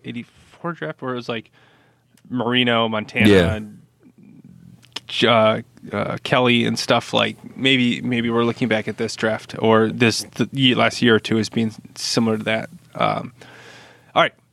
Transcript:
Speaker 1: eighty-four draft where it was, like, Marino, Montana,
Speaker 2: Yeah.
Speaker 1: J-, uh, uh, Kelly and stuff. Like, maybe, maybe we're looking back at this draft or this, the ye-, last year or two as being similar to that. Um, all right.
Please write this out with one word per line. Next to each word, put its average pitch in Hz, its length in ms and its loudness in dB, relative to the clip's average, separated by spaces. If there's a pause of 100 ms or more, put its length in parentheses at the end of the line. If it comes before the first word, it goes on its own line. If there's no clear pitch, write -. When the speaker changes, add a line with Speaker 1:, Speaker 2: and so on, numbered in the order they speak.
Speaker 1:
eighty-four - 680 -12
draft 156 280 -12
where 127 120 -6
it - 20 -6
was, 123 120 -10
like, 113 220 -6 (800)
Marino, 120 580 2
Montana, 110 420 0
Speaker 2:
Yeah. 92 300 4 (1500)
Speaker 1:
J-, - 200 0
uh, 113 340 4 (300)
uh, 101 300 -6
Kelly 120 440 2
and 113 120 -4
stuff. - 340 -2
Like, 110 460 -4
maybe, 127 440 0
maybe 120 280 -2
we're 117 140 0
looking 117 240 -2
back 107 200 -2
at 110 100 -10
this 113 180 -6
draft - 420 -4
or 110 320 4
this, 113 340 0 (120)
the 120 160 -2
ye-, 131 240 2
last 113 260 0
year 117 140 6
or 107 40 4
two 113 200 -2
as 104 100 -4
being 110 240 -4 (220)
similar 113 420 -2
to 107 60 -8
that. 110 260 -4 (240)
Um, - 400 -2 (800)
all - 80 2
right. 160 120 0 (200)